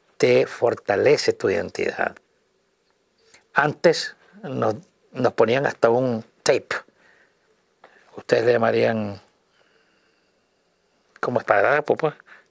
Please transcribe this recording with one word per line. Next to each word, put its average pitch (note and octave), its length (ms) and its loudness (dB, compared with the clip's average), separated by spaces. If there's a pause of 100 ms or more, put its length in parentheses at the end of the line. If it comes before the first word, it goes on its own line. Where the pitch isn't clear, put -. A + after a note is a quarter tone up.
(160)
te B2+ 300 2
fortalece A2 880 0
tu G#2 160 -2
identidad. - 680 -4 (1400)
Antes D3+ 640 0 (260)
nos, A#2+ 340 -4 (360)
nos B2+ 220 -2
ponían B2 320 2
hasta - 240 2
un A#2+ 340 0 (180)
tape. - 340 0 (1400)
Ustedes A#2 300 0
le B2 60 4
llamarían A2+ 680 0 (2000)
como A#2+ 200 -4
esparadrapo, A#2 540 0
pues. D3 200 -2 (360)